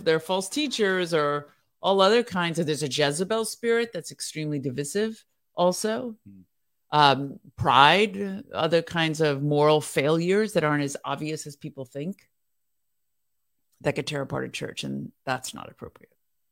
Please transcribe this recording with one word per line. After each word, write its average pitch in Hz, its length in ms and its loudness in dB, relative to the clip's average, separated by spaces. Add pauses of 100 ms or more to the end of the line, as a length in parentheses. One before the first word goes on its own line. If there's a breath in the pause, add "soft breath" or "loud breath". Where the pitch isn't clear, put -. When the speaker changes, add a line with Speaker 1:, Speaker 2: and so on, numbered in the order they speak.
Speaker 1:
they're 160 160 4
false 190 260 -2
teachers 190 680 -2
or 147 360 0 (320 soft breath)
all 190 200 2
other 220 220 6
kinds 170 340 -2
of, 151 80 0
there's 151 180 -2
a 147 40 -2
Jezebel 151 580 0
spirit 233 460 -2
that's 170 200 -12
extremely 151 480 -6
divisive 147 640 -4 (300)
also. 220 600 0 (100)
Speaker 2:
Hmm. 98 160 -20 (480)
Speaker 1:
Um, 139 500 4 (180)
pride, 190 960 4
other 160 280 2
kinds 160 380 -2
of 147 240 2
moral 147 380 4
failures 170 720 0
that 165 100 0
aren't 147 220 0
as 139 180 -6
obvious 151 420 -6
as 147 120 -16
people 143 260 -14
think 156 460 -12 (1500)
that 143 140 -2
could 139 120 -6
tear 143 140 -4
apart 135 240 -6
a 127 40 -8
church, - 360 -10
and 139 260 -8 (140)
that's 127 280 -6
not - 160 -14
appropriate. - 440 -20 (380)